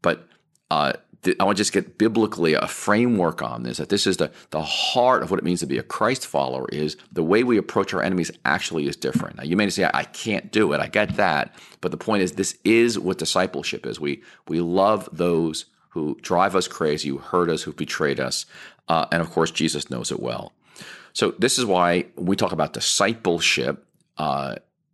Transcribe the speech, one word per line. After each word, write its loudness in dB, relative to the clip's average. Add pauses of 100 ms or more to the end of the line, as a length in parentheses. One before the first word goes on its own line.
But, -2 (440)
uh, 2 (280)
th-, 0
I 2
want 2
to 0
just 0
get -2
biblically 2
a 0
framework 0
on -8
this, -6
that -6
this 2
is 2
the, 0 (180)
the -4
heart 2
of -6
what 0
it -6
means 0
to -4
be -2
a -4
Christ -2
follower, -2
is -4 (140)
the -2
way 4
we 4
approach -2
our 0
enemies 0 (120)
actually 0
is -4
different. -4
Now, -14
you -2
may 2
say, 0
"I, 0
I -4
can't -6
do 4
it." 0
I -2
get 0
that. 0 (260)
But -4
the -6
point 0
is, 0
this -2
is 4
what -2
discipleship -2
is. -6
We, -4 (260)
we 0
love 2
those 0 (240)
who -4
drive 2
us 2
crazy, -2
who -4
hurt 0
us, -2
who -10
betrayed -2
us. -4 (420)
Uh, 2
and 2
of -4
course, 0
Jesus -2
knows -6
it -6
well. -8 (580)
So 0
this 2
is 0
why 4 (100)
when -8
we 2
talk 0
about -2
discipleship, 0 (320)
uh, -4 (380)